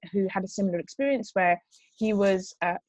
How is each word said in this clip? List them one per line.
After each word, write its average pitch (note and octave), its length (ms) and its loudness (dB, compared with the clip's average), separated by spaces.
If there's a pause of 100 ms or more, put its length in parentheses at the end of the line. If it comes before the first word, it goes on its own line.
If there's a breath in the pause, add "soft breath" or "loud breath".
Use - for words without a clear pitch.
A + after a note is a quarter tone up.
(120)
who G3 160 0
had F#3 160 -2
a G3 40 -6
similar F#3 300 -2
experience C4 560 -4
where F3 260 2 (380 soft breath)
he A3 160 0
was, G3 480 2
uh, F3 160 0 (120)